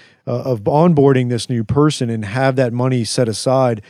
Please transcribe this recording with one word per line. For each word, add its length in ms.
uh, 60
of 200
onboarding 640
this 220
new 160
person 440
and 140
have 320
that 160
money 320
set 240
aside 640